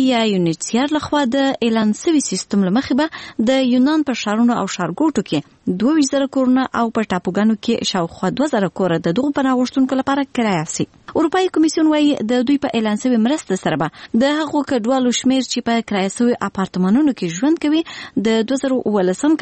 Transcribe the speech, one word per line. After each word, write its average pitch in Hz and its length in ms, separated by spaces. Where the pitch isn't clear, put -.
یا 240 240
یونیچیار 196 640
لخوا 294 300
د 269 160
اعلان 220 320
سوي 311 320
سیستم 196 380
له 180 100
مخې - 160
به 302 120
د 262 220
یونان 285 340
په 247 160
ښارونو 220 380
او 196 60
ښارګوټو 190 600
کې - 300
دوه 214 260
ویشت 285 180
زره 277 120
کورونه 262 360
او 233 100
په 220 200
ټاپوګانو 202 540
کې - 260
شاوخوا 180 400
دوه 294 240
زره 196 140
کوره 170 300
د 170 200
دغو 285 200
پناه 262 200
غوښتونکو 262 420
لپاره 277 260
کرایه 196 260
سي. - 100
اروپایي 359 440
کمیسیون 320 360
وایي 302 200
د 247 160
دوی 285 180
په 269 100
اعلان 214 280
سوي 254 200
مرسته 240 380
سره 160 220
به - 400
د 285 180
هغو 294 220
کډوالو 254 580
شمیر 262 220
چې - 260
په 233 220
کرایه 196 260
سوي 240 180
اپارتمانونو 196 640
کې 190 140
ژوند 302 240
کوي 311 200
د 226 220
دوه 262 140
زره 262 180
اوولسم 208 520